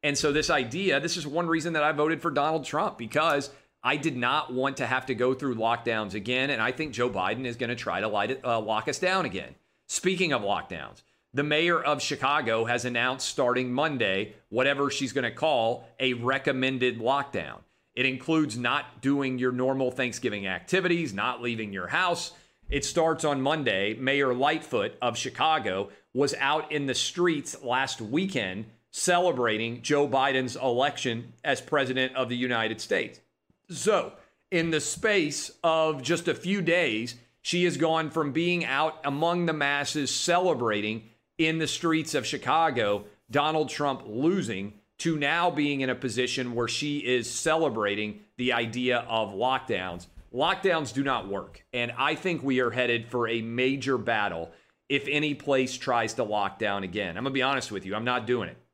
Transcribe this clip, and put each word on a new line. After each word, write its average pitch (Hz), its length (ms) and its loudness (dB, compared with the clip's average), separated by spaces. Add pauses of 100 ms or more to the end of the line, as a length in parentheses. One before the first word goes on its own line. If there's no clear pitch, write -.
And 143 160 0
so 151 140 2
this 147 180 2
idea, 143 500 2
this 170 180 -2
is 151 100 -6
one 165 200 -2
reason 165 260 0
that 151 100 2
I 151 80 4
voted 151 320 2
for 170 80 0
Donald 156 340 2
Trump, 175 320 -2
because 143 540 0 (320)
I 131 120 4
did 143 220 -2
not 131 340 2
want 131 260 0
to 127 100 -2
have 127 180 0
to 131 100 -2
go 123 180 2
through 131 220 -2
lockdowns 110 600 0
again. 123 340 -2
And 120 120 0
I 120 100 2
think 147 220 -6
Joe 120 160 0
Biden 107 360 -2
is 120 100 -4
gonna 120 200 -4
try 98 260 -2
to 110 60 0
light 104 240 0
it, 131 120 -4
uh, 117 160 0
lock 110 300 -2
us 143 100 -4
down 185 260 0
again. 85 300 -8 (320)
Speaking 180 460 0
of 120 80 0
lockdowns, 85 600 -4 (300)
the 139 100 0
mayor 156 380 2
of 143 200 0
Chicago 127 640 0
has 120 200 0
announced 127 440 -2
starting 127 420 2
Monday, 117 640 0 (160)
whatever 139 400 2
she's 135 240 -4
gonna 123 180 0
call 120 560 0 (120)
a 131 140 2
recommended 127 840 0
lockdown. 110 600 -2 (360)
It 127 100 0
includes 131 520 0
not 123 440 -2
doing 135 360 2
your 127 140 2
normal 127 400 0
Thanksgiving 110 560 -2
activities, 170 680 0
not 117 280 -2
leaving 113 300 -4
your 90 160 -6
house. 175 440 0 (380)
It 139 140 -2
starts 165 400 0
on 143 180 2
Monday. 117 520 0
Mayor 131 400 2
Lightfoot 131 680 0
of 120 160 0
Chicago 131 720 0 (240)
was 139 260 2
out 147 320 0
in 143 160 -2
the 127 80 0
streets - 680 -2
last 127 380 -2
weekend 113 640 -2 (260)
celebrating 120 920 2
Joe 143 260 2
Biden's 131 460 2
election 123 760 0 (120)
as 139 180 0
president 131 540 0
of 127 120 0
the 123 80 -4
United 117 460 -2
States. - 400 -2 (480)
So, 170 440 0 (360)
in 165 220 2
the 156 80 2
space 170 720 0 (100)
of 156 400 2
just 170 280 0
a 151 40 2
few 196 280 -2
days, 151 540 2 (260)
she 175 240 2
has 160 100 2
gone 160 340 2
from 147 220 0
being 170 320 2
out 147 400 0
among 165 420 2
the 165 60 2
masses 143 580 0
celebrating 117 1000 2 (280)
in 160 200 2
the 160 100 0
streets 160 480 0
of 123 100 0
Chicago, 123 800 0 (260)
Donald 151 400 2
Trump 135 380 -2
losing, 110 640 0 (280)
to 165 180 0
now 160 340 2
being 143 300 0
in 131 80 0
a 123 60 0
position 123 600 -2
where 117 140 0
she 147 300 -4
is 120 300 0
celebrating 107 920 0 (160)
the 123 160 2
idea 120 460 2 (100)
of 110 240 0
lockdowns. 98 760 -2 (260)
Lockdowns 160 600 0
do 139 100 -2
not 120 240 0
work, 98 460 -8
and 120 240 -2
I 143 180 2
think 170 280 -4
we 131 180 2
are 120 100 2
headed 117 380 0
for 120 180 0
a 117 140 -2
major 127 560 0
battle 104 520 -2 (380)
if 139 220 0
any 147 240 0
place 135 420 0
tries 117 380 0
to 120 100 -2
lock 104 340 -2
down 101 280 -2
again. 90 320 -4
I'm 117 80 -4
gonna 135 80 -4
be 135 80 0
honest 131 280 0
with 95 160 -6
you, 95 100 -4
I'm 113 100 -4
not 123 200 -2
doing 113 220 0
it. 85 100 -14 (160)